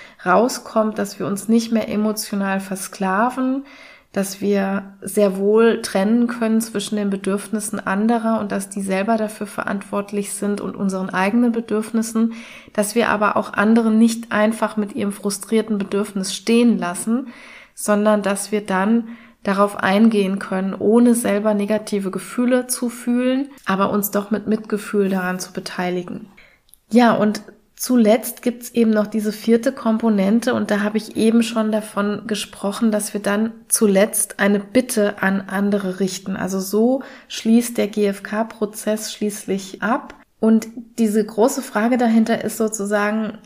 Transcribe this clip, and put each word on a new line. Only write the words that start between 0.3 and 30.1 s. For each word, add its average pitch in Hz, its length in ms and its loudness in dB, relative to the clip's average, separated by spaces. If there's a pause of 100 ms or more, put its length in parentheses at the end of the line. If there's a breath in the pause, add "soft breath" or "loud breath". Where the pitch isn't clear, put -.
dass 202 220 -6
wir - 80 -4
uns 196 200 -4
nicht 226 220 2
mehr 220 180 0
emotional 202 720 -2
versklaven, 226 1040 -2 (500 loud breath)
dass 196 280 -4
wir 196 580 0
sehr 196 380 0
wohl 220 420 4
trennen 220 460 2
können 226 340 0
zwischen 208 360 -4
den 202 120 -2
Bedürfnissen 202 720 -4
anderer 220 600 0
und 202 120 -4
dass 196 160 -4
die 202 140 -6
selber 196 340 0
dafür 214 300 -6
verantwortlich 202 880 -6
sind 202 260 -4
und - 160 -8
unseren 190 320 -4
eigenen 214 420 2
Bedürfnissen, 226 840 -2 (400 loud breath)
dass 208 200 -2
wir 233 140 2
aber 208 300 0
auch - 160 -4
andere 226 360 4
nicht 226 400 2
einfach 214 460 0
mit 202 180 -4
ihrem 202 180 -2
frustrierten 214 640 -2
Bedürfnis 202 560 -4
stehen 233 440 4
lassen, 202 500 -4 (460 loud breath)
sondern 208 460 2
dass 196 320 -4
wir 208 80 0
dann 208 480 0 (360 loud breath)
darauf 202 380 0
eingehen 196 560 4
können, 190 360 -4
ohne 240 400 6
selber 208 400 0
negative 202 560 -2
Gefühle 247 560 0
zu 247 240 -4
fühlen, 254 580 0 (160 loud breath)
aber 190 240 0
uns 202 220 -2
doch 202 200 -2
mit 208 160 -2
Mitgefühl 208 640 -2
daran 185 320 -2
zu - 140 -14
beteiligen. 180 720 -6 (640 soft breath)
Ja, 233 220 6
und 208 280 2 (340)
zuletzt 233 680 2
gibt's 240 280 -4
eben 226 220 4
noch 208 160 2
diese 214 240 -2
vierte 226 400 2
Komponente 226 800 2